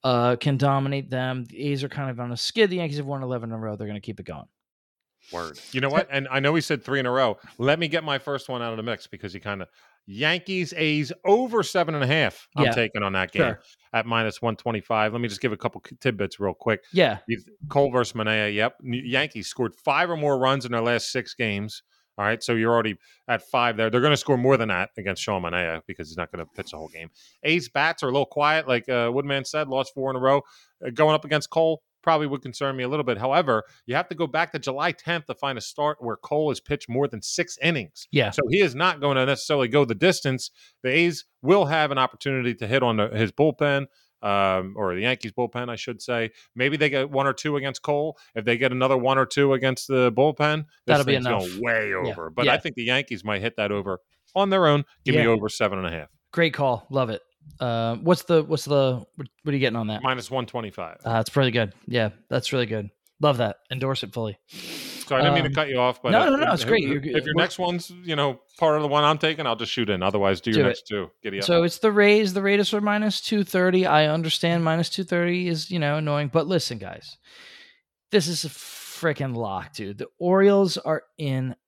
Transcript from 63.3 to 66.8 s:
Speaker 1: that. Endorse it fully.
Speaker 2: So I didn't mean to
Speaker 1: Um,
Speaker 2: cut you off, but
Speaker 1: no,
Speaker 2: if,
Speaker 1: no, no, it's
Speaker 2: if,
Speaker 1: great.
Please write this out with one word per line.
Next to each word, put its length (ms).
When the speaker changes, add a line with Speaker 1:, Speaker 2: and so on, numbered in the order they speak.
Speaker 1:
that. 180
Endorse 320
it 100
fully. 240
Speaker 2:
So 80
I 60
didn't 120
mean 120
to 40
Speaker 1:
Um, 60
Speaker 2:
cut 140
you 100
off, 240
but 80
Speaker 1:
no, 140
Speaker 2:
if, 40
Speaker 1:
no, 60
no, 80
it's 80
Speaker 2:
if, 80
Speaker 1:
great. 140